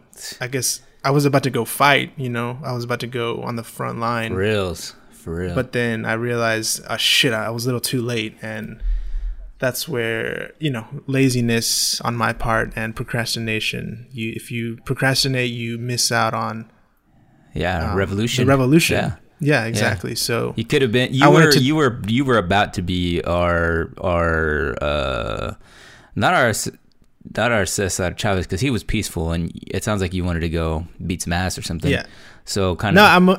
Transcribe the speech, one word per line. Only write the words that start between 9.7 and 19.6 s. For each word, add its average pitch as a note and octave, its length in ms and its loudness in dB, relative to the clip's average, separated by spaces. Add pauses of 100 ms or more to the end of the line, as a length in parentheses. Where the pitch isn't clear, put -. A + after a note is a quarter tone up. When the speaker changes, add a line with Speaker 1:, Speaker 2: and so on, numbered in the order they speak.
Speaker 1:
where, A#2 680 -4
you D#3 100 0
know, A2+ 160 -4 (220)
laziness B2 960 2
on A#2 140 -4
my A2+ 180 0
part A2+ 420 0
and A2+ 200 -6
procrastination. A2+ 1160 -4
You, A2+ 240 -6
if - 160 -12
you A#2 340 -6
procrastinate, C3 680 0
you A#2 280 -6
miss B2 320 -2
out A2+ 240 2
on, A2+ 340 -6 (840)
Speaker 2:
Yeah, F2 380 -2
Speaker 1:
um, G2 60 0
Speaker 2:
revolution. G2+ 480 0
Speaker 1:
the - 40 4
revolution. C#3 480 4
Speaker 2:
Yeah. - 180 -2 (240)
Speaker 1:
Yeah, C#3 240 2